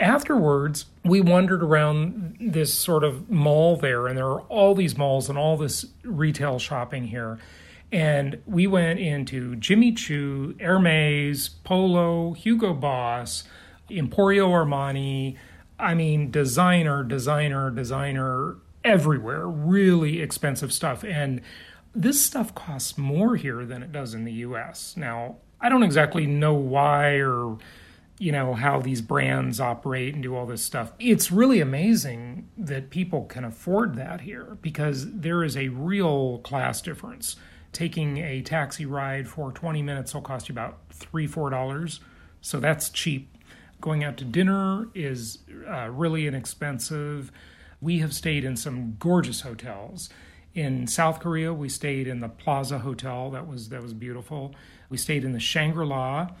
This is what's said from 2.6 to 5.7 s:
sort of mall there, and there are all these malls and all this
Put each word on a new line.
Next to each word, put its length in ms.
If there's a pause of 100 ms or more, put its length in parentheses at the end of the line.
sort 300
of 260
mall 460
there, 320
and 100
there 80
are 160
all 320
these 240
malls 300
and 100
all 180
this 300 (160)